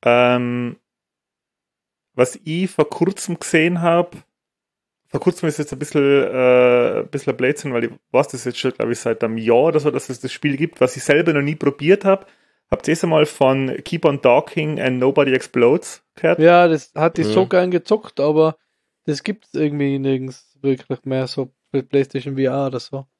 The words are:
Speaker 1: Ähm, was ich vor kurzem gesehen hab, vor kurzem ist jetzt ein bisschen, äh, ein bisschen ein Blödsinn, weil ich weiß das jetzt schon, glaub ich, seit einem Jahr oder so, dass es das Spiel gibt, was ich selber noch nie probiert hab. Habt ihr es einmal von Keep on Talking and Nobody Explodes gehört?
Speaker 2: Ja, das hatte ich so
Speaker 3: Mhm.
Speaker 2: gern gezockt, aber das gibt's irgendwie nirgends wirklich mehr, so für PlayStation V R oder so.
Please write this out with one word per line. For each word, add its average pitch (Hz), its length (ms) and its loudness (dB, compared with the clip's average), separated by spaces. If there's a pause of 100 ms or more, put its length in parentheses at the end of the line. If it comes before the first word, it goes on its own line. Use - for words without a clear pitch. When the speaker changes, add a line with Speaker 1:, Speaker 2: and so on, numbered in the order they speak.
Speaker 1:
Ähm, 123 720 0 (1400)
was 127 300 0
ich 175 260 -4
vor 151 200 0
kurzem 175 480 -4
gesehen 170 440 0
hab, 175 340 0 (880)
vor - 140 -6
kurzem 175 280 -2
ist 147 100 -6
jetzt 147 140 -6
ein 135 60 -12
bisschen, 147 240 -2
äh, 127 1000 2
ein - 80 -8
bisschen 139 240 -6
ein 117 40 -4
Blödsinn, 131 360 -4
weil 117 120 -2
ich 117 60 -6 (220)
weiß 135 160 2
das 127 160 -10
jetzt 123 140 -6
schon, 131 140 -2
glaub - 180 -4
ich, 117 100 -6
seit 113 240 -4
einem 113 140 -4
Jahr 113 260 4
oder 156 160 2
so, 143 100 0
dass 131 180 -2
es 127 120 -12
das 127 120 -10
Spiel 143 240 -4
gibt, 165 240 -4
was 127 160 2
ich 131 60 -14
selber 165 300 2
noch 143 100 0
nie 147 140 -4
probiert 151 480 0
hab. 196 240 0 (420)
Habt - 160 -4
ihr 151 60 0
es 165 100 -2
einmal 160 240 2
von 135 580 0
Keep 170 200 -8
on 143 180 0
Talking 147 580 0
and 127 200 -2
Nobody 135 340 2
Explodes - 680 0 (100)
gehört? - 240 0
Speaker 2:
Ja, 175 300 6
das 156 260 -2
hatte 165 280 -2
ich 104 60 0
so 185 160 2
Speaker 3:
Mhm. 190 40 -8
Speaker 2:
gern 185 240 2
gezockt, 214 480 -2
aber 156 360 2 (500)
das 147 180 -6
gibt's - 300 -8
irgendwie 143 440 -2
nirgends 131 640 -6
wirklich 135 420 -4
mehr, 131 220 -4
so 131 240 -8 (220)
für 135 100 -2
PlayStation 139 540 -2
V 135 60 -2
R 135 260 0
oder 131 100 -8
so. 135 280 -12 (140)